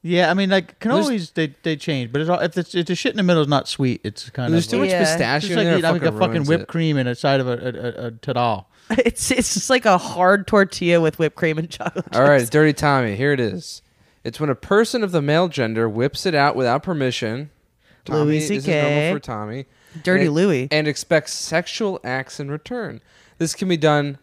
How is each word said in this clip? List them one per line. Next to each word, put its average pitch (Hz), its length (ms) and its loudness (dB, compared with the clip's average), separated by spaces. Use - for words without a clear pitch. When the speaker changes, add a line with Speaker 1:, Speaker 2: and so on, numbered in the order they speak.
Speaker 1:
Yeah, 175 300 2
I 175 40 4
mean, 196 140 2
like, 190 320 0
Speaker 2:
There's 285 260 2
Speaker 1:
cannolis, 214 280 -4
they, 156 200 -2
they 160 120 -2
change, 135 340 -4
but 143 120 -2
it's 160 80 -2
all, 180 100 2
if 170 160 -2
it's, 175 180 -6
if 175 120 0
the 185 80 -2
shit 240 180 -2
in 208 60 -6
the 208 40 2
middle 175 200 4
is 143 60 0
not 143 200 0
sweet, 127 360 -2
it's 107 260 -8
kind 135 240 -4
Speaker 2:
There's 165 100 2
Speaker 1:
of - 60 -8
Speaker 2:
too - 80 -2
much 190 100 0
Speaker 3:
Yeah. 180 120 2
Speaker 2:
pistachio 160 360 0
Speaker 1:
It's 180 140 -4
Speaker 2:
in 175 80 0
Speaker 1:
like, - 80 2
Speaker 2:
there, 170 120 4
it 175 40 0
Speaker 1:
like 165 200 0
a - 40 -6
Speaker 2:
fucking 117 120 -2
Speaker 1:
fucking 180 160 0
Speaker 2:
ruins 147 140 -2
Speaker 1:
whipped 160 140 2
Speaker 2:
it. - 60 -14
Speaker 1:
cream 160 280 0
and 127 140 0
a 123 40 -4
side 139 260 0
of 127 60 -2
a, 127 60 -2
a, 120 520 -6
a, - 20 -6
a 117 60 -8
tadal. 117 520 -2
Speaker 3:
<laughs> - 20 -6
It's, 233 400 0
it's 240 220 0
just - 160 -4
like 254 160 2
a 190 140 4
hard 185 480 2
tortilla 180 560 2
with 156 160 0
whipped 156 180 0
cream 156 220 -2
and 165 100 -6
chocolate - 380 -8
Speaker 2:
All 123 60 4
right, 143 160 6
Speaker 3:
chips. 117 120 0
Speaker 2:
Dirty 151 220 4
Tommy, 131 440 0
here 139 180 0
it 127 60 -2
is. 98 420 -6
It's 120 160 -8
when 151 100 -2
a 127 40 2
person 220 500 0
of 185 80 -4
the 160 100 2
male 160 260 2
gender 113 400 0
whips 117 380 -2
it 175 80 0
out 143 220 2
without 127 260 0
permission. 135 680 -4
Tommy 151 200 -2
Speaker 3:
Louis 151 140 2
Speaker 2:
is 151 100 -2
his 135 160 -2
Speaker 3:
C 147 60 -2
K. 151 120 2
Speaker 2:
normal 147 340 0
for 139 80 -10
Tommy. 113 420 -10
Speaker 3:
Dirty 180 240 2
Speaker 2:
And, 147 80 0
Speaker 3:
Louis. 156 360 2
Speaker 2:
and 156 180 2
expects - 440 -2
sexual 180 720 -4
acts 131 360 -6
in 139 100 -8
return. 156 500 -10
This 165 160 -2
can 190 140 -4
be 175 80 2
done 147 460 0